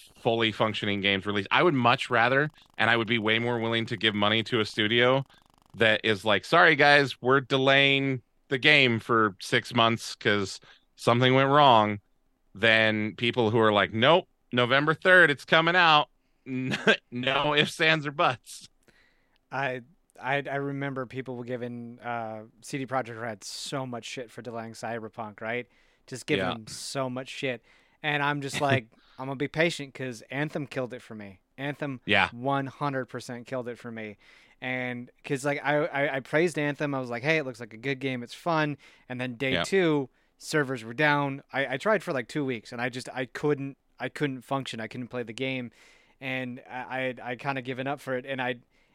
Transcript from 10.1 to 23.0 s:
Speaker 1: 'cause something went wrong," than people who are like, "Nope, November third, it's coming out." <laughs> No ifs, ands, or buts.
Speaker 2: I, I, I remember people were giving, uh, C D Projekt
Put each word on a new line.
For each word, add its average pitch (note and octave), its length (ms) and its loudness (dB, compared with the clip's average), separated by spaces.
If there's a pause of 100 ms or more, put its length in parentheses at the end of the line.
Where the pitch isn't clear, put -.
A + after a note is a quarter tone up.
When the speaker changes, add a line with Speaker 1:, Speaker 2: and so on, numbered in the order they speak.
Speaker 1:
'cause G#2 440 0 (360)
something B2+ 400 4
went C3+ 160 4
wrong," A2+ 500 6 (540)
than G#2+ 640 2
people A#2+ 340 0
who A#2+ 80 2
are A2 140 6
like, G2 200 4
"Nope, C#3 340 4 (260)
November C3+ 420 2
third, F3+ 360 6
it's C#3+ 140 -4
coming E3 320 4
out." D#3+ 320 6 (380)
<laughs> - 20 -18 (640)
No C3+ 440 -2
ifs, - 260 0
ands, D#3+ 260 2
or D3+ 60 -6
buts. D3 560 -4 (840)
Speaker 2:
I, C3 320 -4 (400)
I, C3 140 -2 (140)
I C#3 60 -4
remember C#3 500 -6
people B2+ 300 -10
were A#2+ 80 -10
giving, A#2+ 560 -8
uh, A2+ 420 -8 (200)
C - 160 -8
D C3+ 80 -6
Projekt A#2 340 -6